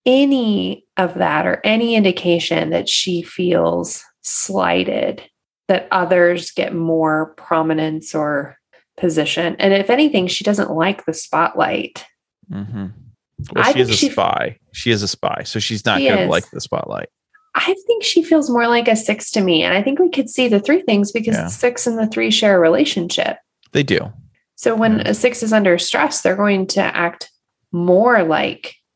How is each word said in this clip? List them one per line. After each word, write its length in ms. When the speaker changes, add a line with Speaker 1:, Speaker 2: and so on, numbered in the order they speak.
Speaker 1:
any 800
of 180
that 300
or 180
any 320
indication 760
that 180
she 320
feels 840
slighted, 1000
that 240
others 600
get 220
more 640
prominence 760
or 420
position. 640
And 140
if 160
anything, 380
she 160
doesn't 280
like 340
the 80
spotlight. 920
Speaker 2:
Mm-hmm. 360
Well, 100
Speaker 1:
I 100
Speaker 2:
she 60
is 80
Speaker 1:
think 80
Speaker 2:
a 20
Speaker 1:
she 120
Speaker 2:
spy. 480
She 180
is 120
a 40
spy. 380
So 140
she's 260
not 140
Speaker 1:
She 100
Speaker 2:
gonna 120
Speaker 1:
is. 80
Speaker 2:
like 220
the 100
spotlight. 480
Speaker 1:
I 220
think 180
she 200
feels 260
more 180
like 200
a 80
six 360
to 100
me. 220
And 100
I 80
think 180
we 100
could 200
see 180
the 120
three 240
things 280
because 240
Speaker 2:
Yeah. 100
Speaker 1:
the 40
six 360
and 120
the 100
three 240
share 260
a 20
relationship. 760
Speaker 2:
They 100
do. 280
Speaker 1:
So 200
when 240
Speaker 2:
Yeah. 100
Speaker 1:
a 40
six 300
is 80
under 260
stress, 440
they're 140
going 320
to 140
act 480
more 520
like 520